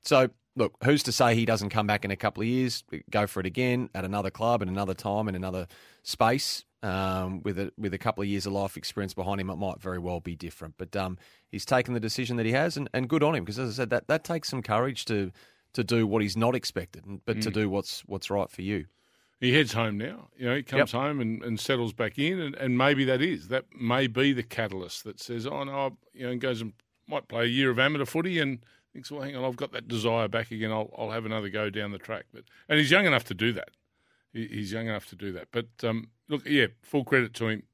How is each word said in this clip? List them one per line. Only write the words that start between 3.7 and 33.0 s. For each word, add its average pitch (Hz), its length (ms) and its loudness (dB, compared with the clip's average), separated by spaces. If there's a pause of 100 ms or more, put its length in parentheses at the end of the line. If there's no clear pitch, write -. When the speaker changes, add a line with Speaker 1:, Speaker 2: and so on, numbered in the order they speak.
Speaker 1:
at 95 100 -6
another 95 260 -2
club, 113 320 0
in 92 80 -2
another 95 240 -2
time, 107 360 -2
in 95 60 -4
another 92 320 -4 (360)
space? - 600 0 (200)
Um, 95 580 -2
with 98 160 -4
a, 95 180 -6
with 101 200 -4
a - 20 -6
couple - 240 -2
of 101 60 -2
years 98 180 -2
of 98 80 -4
life 98 240 -2
experience - 380 -6
behind 98 260 -2
him, 92 80 -4
it 90 60 -6
might 92 260 -6
very 92 160 -6
well 87 220 -4
be 85 160 -8
different. 82 420 -12
But, 92 180 -12
um, 92 220 -4 (320)
he's - 160 -8
taken 123 300 2
the 117 40 0
decision 117 380 -4
that 113 80 0
he 113 60 2
has, 151 260 0
and, 143 160 -6
and 127 160 -2
good 151 140 4
on 156 100 4
him, 113 120 -2
'cause 104 120 -8
as 123 140 -4
I - 20 -6
said, 123 160 -4
that, - 200 0
that 156 140 2
takes 165 260 -4
some 131 120 -4
courage 117 440 0
to, 101 260 0 (420)
to 123 100 0
do 113 220 4
what 104 160 4
he's 101 160 0
not 117 160 4
expected, - 520 -6
and, 98 200 -14
but 107 160 -2
to 107 80 0
Speaker 2:
Mm. 98 40 -6
Speaker 1:
do 107 160 2
what's, 98 320 -2
what's - 280 -8
right 98 200 0
for - 120 -14
you. 95 240 -4 (540)
Speaker 2:
He 127 140 4
heads 139 200 4
home 110 240 0
now. 165 400 -8
You 127 80 -8
know, 123 100 2
he 143 80 -4
comes 139 300 2
Speaker 1:
Yep. 120 80 0
Speaker 2:
home 143 180 0
and, 113 240 -2
and 113 160 -4
settles 120 340 0
back 113 260 -4
in, 175 200 0
and, 143 160 -6
and 127 220 0
maybe 135 280 6
that 131 180 4
is, 104 240 -2
that 127 180 -2 (100)
may 123 300 2
be 131 260 4
the 123 120 0
catalyst 95 600 -6
that 104 160 -14
says, 120 280 -6
"Oh, 143 160 -4
no," 139 340 -4 (160)
you 123 140 -8
know, 123 40 -2
and 123 80 -4
goes 123 220 -2
and 110 120 -8 (340)
might 147 200 -6
play 117 180 0
a - 20 4
year 127 240 4
of 117 80 0
amateur 139 260 4
footy 170 340 -2
and 131 240 -2 (300)
thinks, 135 160 -16
"Well, 143 120 -10
hang 139 140 -8
on, 127 80 -4
I've 127 120 -2
got 127 160 -6
that 113 160 -8
desire 113 400 2
back 113 240 -2
again. 110 200 -2
I'll, 110 240 -2
I'll 110 160 -4
have 113 140 -4
another 107 240 -4
go 107 220 -2
down 104 200 -4
the 101 60 -8
track." - 340 -10
But, - 120 -20 (260)
and 151 100 6
he's 143 120 6
young 190 140 8